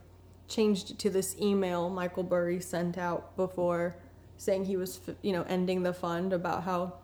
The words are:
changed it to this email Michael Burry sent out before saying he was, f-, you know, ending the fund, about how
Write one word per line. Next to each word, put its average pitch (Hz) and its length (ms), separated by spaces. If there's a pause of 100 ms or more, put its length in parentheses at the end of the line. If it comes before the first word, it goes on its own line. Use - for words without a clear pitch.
(480)
changed 214 420
it - 80
to 208 120
this 190 280
email 185 520
Michael 180 320
Burry 180 380
sent 175 360
out 175 400
before 175 600 (420)
saying 190 260
he 190 140
was, 185 280
f-, 170 140
you 202 120
know, 170 160
ending 185 340
the 180 100
fund, 175 400
about 170 300
how 180 420